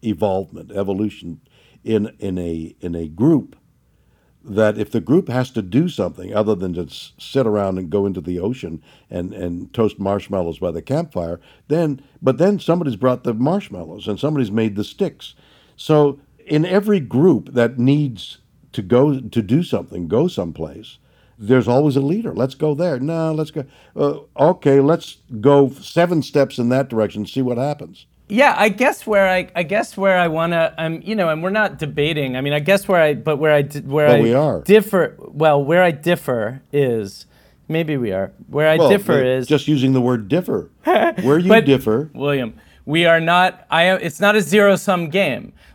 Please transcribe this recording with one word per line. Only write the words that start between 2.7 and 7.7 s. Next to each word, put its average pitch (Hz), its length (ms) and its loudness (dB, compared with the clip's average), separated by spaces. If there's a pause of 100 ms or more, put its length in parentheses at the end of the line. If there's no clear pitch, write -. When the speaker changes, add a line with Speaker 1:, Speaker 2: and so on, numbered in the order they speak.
Speaker 1:
in 85 160 -8
a 85 140 -8
group, 113 460 0 (880)
that 104 340 0
if 110 140 -6
the 113 100 -2
group 113 260 0
has 127 240 -2
to 113 100 -6
do 113 280 0
something 92 440 -8
other 107 220 0
than 90 180 -6
just - 480 -12
sit 135 260 -2
around 101 320 -2